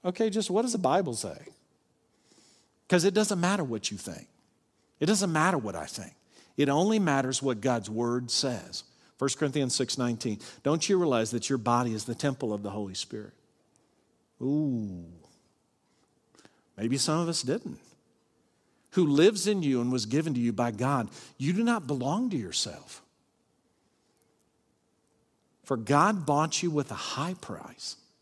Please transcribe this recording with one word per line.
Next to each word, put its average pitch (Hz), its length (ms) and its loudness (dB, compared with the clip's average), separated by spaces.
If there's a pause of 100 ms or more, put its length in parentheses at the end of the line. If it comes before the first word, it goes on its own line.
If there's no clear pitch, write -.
Okay, 180 260 0
just 208 200 -2
what 202 140 2
does 247 100 -2
the 233 40 -2
Bible 165 380 2
say? - 320 -8 (1400)
'Cause 175 160 4
it 190 100 2
doesn't 208 260 0
matter 180 240 0
what 117 280 -4
you 104 60 -10
think. - 300 -12 (720)
It 147 60 2
doesn't 190 260 2
matter 160 260 4
what 107 180 -4
I 80 100 -6
think. - 300 -12 (400)
It 143 140 2
only 185 280 4
matters 139 440 2
what 127 200 -2
God's 113 280 0
word 120 420 -2
says. - 520 -4 (340)
First 135 220 -2
Corinthians 139 360 0
six - 220 -2
nineteen. 120 420 -2 (240)
Don't 151 240 2
you 196 100 4
realize 123 340 2
that 117 180 -4
your 139 80 2
body 120 360 2
is 107 120 -6
the 120 100 -6
temple 127 380 -2
of 101 100 -6
the 104 60 -6
Holy 98 240 -6
Spirit? 104 400 -10 (1080)
Ooh. 123 640 -2 (1700)
Maybe 117 200 -2
some 156 220 2
of 170 80 0
us 165 140 -2
didn't. 151 380 -4 (1120)
Who 180 160 4
lives 170 400 6
in 202 160 0
you 131 180 2
and 123 100 0
was 123 140 0
given 147 300 0
to 123 40 0
you 117 140 2
by 120 180 0
God. 120 380 0 (280)
You 143 160 0
do 208 100 0
not 226 240 0
belong 151 420 0
to 190 80 -2
yourself. - 640 -6 (2500)
For 139 120 0
God 147 500 4
bought 147 380 2
you 175 80 0
with 147 200 -2
a 107 40 -8
high 160 460 -4
price. - 560 -12 (240)